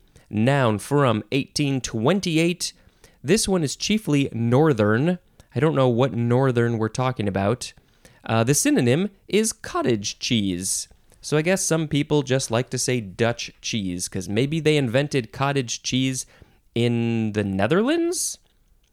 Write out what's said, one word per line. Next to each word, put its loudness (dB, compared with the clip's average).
Noun 2
from 2
eighteen -2
twenty-eight. 0
This 2
one 2
is -2
chiefly 0
northern. 2
I -2
don't 2
know 4
what 2
northern 2
we're 0
talking -2
about. -2
Uh, 2
the 2
synonym 2
is 0
cottage -2
cheese. -2
So -2
I 0
guess 0
some -2
people 0
just -2
like -2
to -6
say -2
Dutch -4
cheese, -6
'cause -8
maybe -2
they 2
invented 0
cottage -4
cheese -2
in 0
the 0
Netherlands? 0